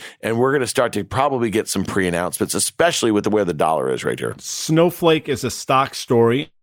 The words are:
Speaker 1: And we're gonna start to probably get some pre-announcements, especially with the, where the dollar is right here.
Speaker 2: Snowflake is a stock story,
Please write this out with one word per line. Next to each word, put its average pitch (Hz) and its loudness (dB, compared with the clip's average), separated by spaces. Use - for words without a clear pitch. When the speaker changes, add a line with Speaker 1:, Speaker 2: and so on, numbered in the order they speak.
Speaker 1:
And 113 -2
we're 131 2
gonna 131 0
start 117 0
to 104 -2
probably 131 0
get 98 0
some 95 -2
pre-announcements, 90 -2
especially - 0
with 104 2
the, 104 0
where 104 2
the 87 -2
dollar 76 0
is 62 -6
right 60 -2
here. 58 -6
Speaker 2:
Snowflake 165 0
is 127 -2
a 120 -2
stock - 0
story, 120 2